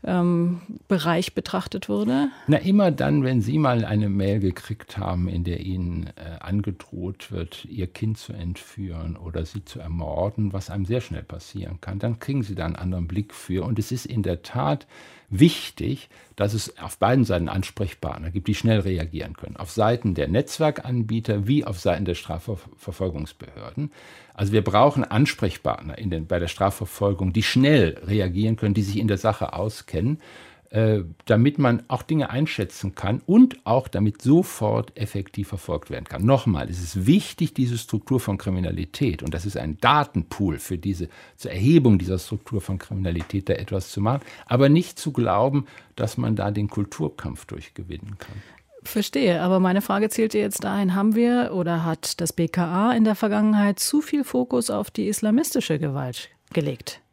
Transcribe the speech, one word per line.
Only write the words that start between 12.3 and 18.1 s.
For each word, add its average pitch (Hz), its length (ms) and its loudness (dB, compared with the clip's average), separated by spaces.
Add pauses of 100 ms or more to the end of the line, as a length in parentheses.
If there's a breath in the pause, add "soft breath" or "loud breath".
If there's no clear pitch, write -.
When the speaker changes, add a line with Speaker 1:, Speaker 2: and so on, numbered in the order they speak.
Speaker 2:
Sie 101 140 -6
da 82 100 -4
einen 82 80 -2
anderen 90 320 -4
Blick 95 260 -4
für. 90 320 -4
Und 113 140 -2
es 110 140 -4
ist 127 140 -6
in 110 180 -2
der 87 180 -2
Tat 143 460 -2 (420 loud breath)
wichtig, - 800 0 (260 loud breath)
dass 104 160 0
es - 260 -6
auf - 200 -12
beiden 120 260 4
Seiten 90 240 0
Ansprechpartner 85 840 -6